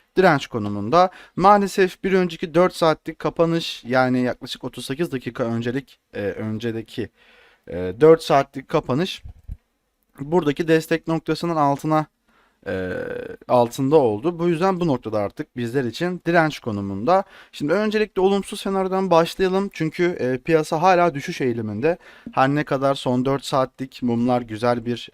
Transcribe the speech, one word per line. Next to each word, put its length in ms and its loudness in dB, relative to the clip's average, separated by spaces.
direnç 300 4
konumunda. 640 0
Maalesef 680 4
bir 80 0
önceki 420 0
dört 220 4
saatlik 420 0
kapanış, 680 -2
yani 360 2
yaklaşık 420 -6
otuz 220 -12
sekiz 260 -4
dakika 320 -6
öncelik, 560 -4
e, 80 -6
öncedeki, 840 -6
e, 320 -6
dört 220 8
saatlik 460 0
kapanış 540 -2
buradaki 480 0
destek 400 2
noktasının 480 -2
altına, 500 0
e, 260 -4
altında 480 2
oldu. 420 2
Bu 100 0
yüzden 320 0
bu 60 0
noktada 320 -2
artık 380 -6
bizler 280 -2
için 420 -6
direnç 320 2
konumunda. 680 0
Şimdi 200 -4
öncelikle 500 -2
olumsuz 380 0
senaryodan 500 -2
başlayalım. 600 2
Çünkü, 320 -2
e, 340 -2
piyasa 440 0
hala 320 4
düşüş 260 -8
eğiliminde. 580 -2
Her 160 4
ne 160 0
kadar 300 0
son 300 -2
dört 200 -2
saatlik 580 -4
mumlar 400 0
güzel 440 -2
bir, 280 -6